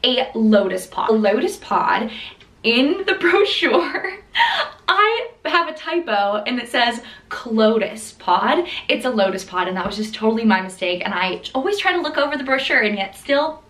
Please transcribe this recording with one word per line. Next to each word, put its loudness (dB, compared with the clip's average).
a 0
lotus 2
pod. -4
A 6
lotus 2
pod -2
in 2
the 0
<laughs> -6
brochure, 2
I 2
have 0
a -8
typo -2
and -2
it -8
says 0
clotis 0
pod. 2
It's 0
a 2
lotus 0
pod, -2
and -4
that -4
was -6
just -6
totally 0
my 4
mistake. -4
And -2
I -2
always -2
try 0
to 0
look -4
over 0
the -6
brochure, 0
and 0
yet -6
still 0